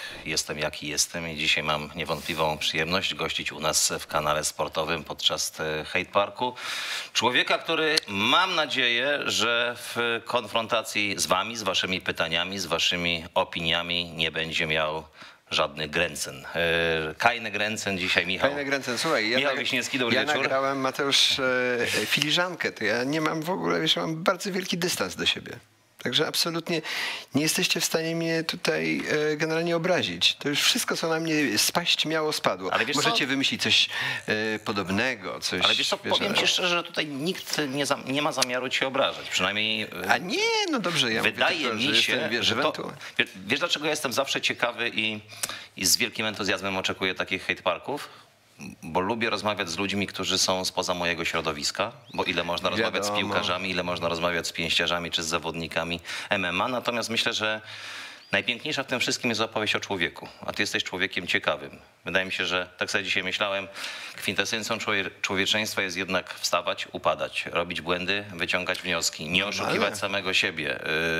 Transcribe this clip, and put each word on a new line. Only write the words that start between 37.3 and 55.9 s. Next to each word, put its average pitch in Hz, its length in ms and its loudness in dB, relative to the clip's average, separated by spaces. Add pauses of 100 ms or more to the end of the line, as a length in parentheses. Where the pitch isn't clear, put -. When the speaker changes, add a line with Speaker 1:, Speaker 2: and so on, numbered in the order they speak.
Speaker 1:
nie 139 160 -2
za-, 127 200 0
nie 139 160 0
ma 151 100 2
zamiaru 127 380 0
cię 135 180 0
obrażać. 127 420 0
Przynajmniej, 107 540 0
e, - 40 -8 (240)
Speaker 2:
A 123 60 4
nie, 185 200 -2 (340)
no 262 80 0
dobrze, 151 340 2
ja 107 100 2
Speaker 1:
wydaje 120 340 2
Speaker 2:
mówię 139 120 0
tylko, 113 60 -2 (160)
Speaker 1:
mi - 40 4
Speaker 2:
że - 80 6
Speaker 1:
się, 110 100 2
Speaker 2:
jestem, 117 180 0
wiesz, 117 140 0
Speaker 1:
że 120 100 2
to 127 60 0
Speaker 2:
ewentualnie. 147 360 -2 (200)
Speaker 1:
wie-, 120 80 2 (220)
wiesz, 135 120 2
dlaczego 160 260 0
ja 160 60 2
jestem 139 220 -2
zawsze 135 280 0
ciekawy 113 520 0
i, 110 260 -2 (580)
i 95 80 -2
z 90 120 4
wielkim 110 280 -2
entuzjazmem 98 520 -2
oczekuję 95 380 -2
takich 90 300 -4
hate - 160 -2
parków? 101 480 -2 (760)
Bo 82 160 0
lubię 113 300 2
rozmawiać 101 400 0
z 82 80 -4
ludźmi, 98 300 0
którzy 95 300 0
są 92 280 2
spoza 92 280 0
mojego 87 320 0
środowiska, 82 640 -2 (220)
bo - 100 -2
ile 85 200 0
można 85 260 0
rozmawiać 101 360 0
z - 40 0
Speaker 2:
Wiadomo. 104 180 0
Speaker 1:
piłkarzami, 90 420 0
ile 90 140 0
można 87 260 -2
rozmawiać 85 380 0
z - 40 -6
pięściarzami 85 600 0
czy 87 120 -2
z 80 40 -4
zawodnikami 82 720 -2 (300)